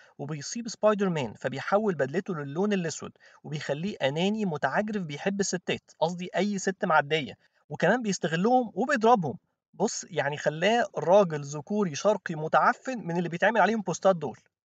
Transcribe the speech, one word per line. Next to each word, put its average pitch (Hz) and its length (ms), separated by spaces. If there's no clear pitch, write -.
وبيصيب 156 500
سبايدر 208 400
مان، 143 260
فبيحول 185 600
بدلته 147 400
للون 156 380
الأسود 175 400
وبيخليه 147 520
أناني 185 480
متعجرف 185 580
بيحب 175 380
الستات، 175 580
قصدي 175 380
أي 196 220
ست 190 260
معدية، 151 540
وكمان 190 340
بيستغلهم 202 720
وبيضربهم. 220 640
بص، - 360
يعني 147 260
خلاه 175 500
راجل 160 460
ذكوري 151 520
شرقي 196 400
متعفن 170 640
من 170 200
اللي 175 100
بيتعمل 196 320
عليهم 220 200
بوستات 185 360
دول. 135 220